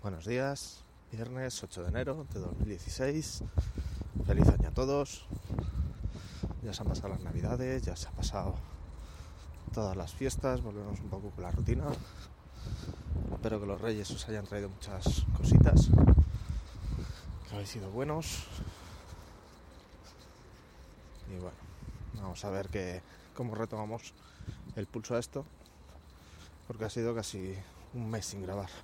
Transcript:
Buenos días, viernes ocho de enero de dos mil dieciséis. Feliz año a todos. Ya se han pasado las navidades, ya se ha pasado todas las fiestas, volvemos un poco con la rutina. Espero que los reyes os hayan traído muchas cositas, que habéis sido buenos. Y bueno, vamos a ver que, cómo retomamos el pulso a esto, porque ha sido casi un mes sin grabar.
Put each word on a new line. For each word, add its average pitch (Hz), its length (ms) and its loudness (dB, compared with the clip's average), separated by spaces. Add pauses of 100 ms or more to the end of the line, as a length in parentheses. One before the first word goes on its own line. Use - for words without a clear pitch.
(160)
Buenos 85 140 -8
días, 135 480 -2 (340)
viernes 123 500 -6
ocho 90 200 -8
de 87 80 -2
enero 135 420 -2
de 101 80 -4
dos 87 160 -6
mil 104 120 0
dieciséis. 135 760 -2 (840)
Feliz - 240 8
año - 200 6
a - 20 -4
todos. 135 560 0 (1400)
Ya 107 100 -6
se - 100 -6
han 95 60 0
pasado - 220 -2
las 95 100 -4
navidades, 120 640 0
ya - 140 -2
se - 120 -6
ha - 40 -10
pasado - 420 -2 (1200)
todas 101 200 0
las 90 200 -6
fiestas, 131 480 0
volvemos 104 380 -6
un 101 100 -8
poco 98 220 -6
con 92 120 -8
la 87 60 -6
rutina. 110 340 2 (1500)
Espero 110 300 -2
que 104 60 -4
los 98 120 -2
reyes 107 320 -2
os - 160 -6
hayan 107 200 -4
traído 101 240 -4
muchas - 560 0 (100)
cositas, - 540 12 (1600)
que 107 80 -8
habéis 101 140 -4
sido 98 220 -6
buenos. 147 560 -4 (2750)
Y 92 100 -8
bueno, 90 200 -8 (560)
vamos 98 280 -6
a 104 60 -4
ver 95 220 -2
que, 90 320 -4 (320)
cómo 120 200 -4
retomamos 110 600 -6 (640)
el 101 100 -4
pulso 117 280 -6
a 117 40 2
esto, 139 260 -6 (1200)
porque 110 200 -8
ha 104 40 -4
sido 117 240 -2
casi 98 400 -6 (380)
un 117 160 -6
mes 110 160 -4
sin 101 160 -8
grabar. 95 300 -6 (140)